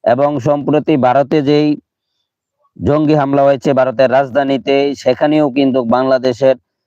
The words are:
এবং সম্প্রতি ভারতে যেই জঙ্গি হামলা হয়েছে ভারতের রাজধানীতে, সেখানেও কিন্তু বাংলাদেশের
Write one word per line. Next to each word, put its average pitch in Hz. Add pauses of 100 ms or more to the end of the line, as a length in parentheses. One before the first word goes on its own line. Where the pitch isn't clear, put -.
এবং 139
সম্প্রতি 143
ভারতে 139
যেই 147 (1080)
জঙ্গি 151
হামলা 139
হয়েছে 139
ভারতের 127
রাজধানীতে, 139
সেখানেও 151
কিন্তু 131
বাংলাদেশের 127 (300)